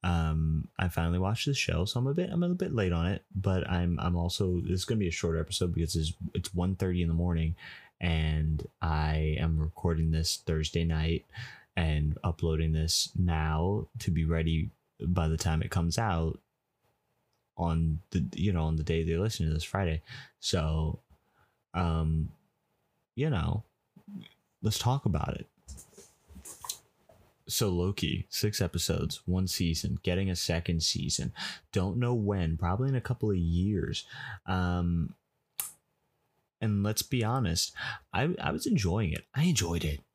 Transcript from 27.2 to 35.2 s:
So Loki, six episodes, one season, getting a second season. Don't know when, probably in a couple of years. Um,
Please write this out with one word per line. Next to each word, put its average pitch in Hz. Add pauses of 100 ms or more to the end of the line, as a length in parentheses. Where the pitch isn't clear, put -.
So -
Loki, 87
six -
episodes, 85
one 92
season, 85
getting 92
a 92
second 82
season. - (380)
Don't 95
know 123
when, 98
probably 95
in 135
a 120
couple 113
of 98
years. 87 (400)
Um, 90 (1500)